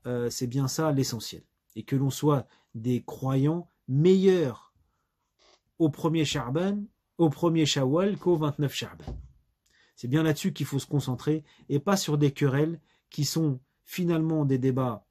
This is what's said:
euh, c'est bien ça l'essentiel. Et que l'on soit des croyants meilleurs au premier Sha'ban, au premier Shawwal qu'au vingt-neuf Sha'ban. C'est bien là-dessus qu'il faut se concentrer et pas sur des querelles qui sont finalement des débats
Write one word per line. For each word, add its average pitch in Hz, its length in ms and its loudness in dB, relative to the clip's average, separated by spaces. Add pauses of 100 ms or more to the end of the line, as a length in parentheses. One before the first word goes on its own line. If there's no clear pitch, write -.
euh, 120 220 -2
c'est 123 180 -4
bien 135 200 -2
ça 156 240 0
l'essentiel. 127 520 -4 (320)
Et 110 80 -10
que - 120 -4
l'on 135 140 0
soit 143 380 0 (280)
des 120 280 -2
croyants 135 640 -2 (180)
meilleurs 175 840 4 (1040)
au 160 100 4
premier 160 360 -2
Sha'ban, 165 580 -4 (340)
au 165 120 4
premier 165 360 2
Shawwal 151 520 0
qu'au 180 180 2
vingt-neuf 147 380 -2
Sha'ban. - 440 -10 (760)
C'est - 120 -10
bien 151 160 2
là-dessus 160 300 0
qu'il 143 120 -6
faut 139 140 -4
se - 60 -6
concentrer 147 580 -2 (260)
et 139 100 2
pas 196 180 2
sur 151 200 -2
des 147 140 4
querelles 147 480 0 (300)
qui 147 160 -4
sont 147 340 0 (240)
finalement 160 600 0
des 135 120 2
débats 127 540 -2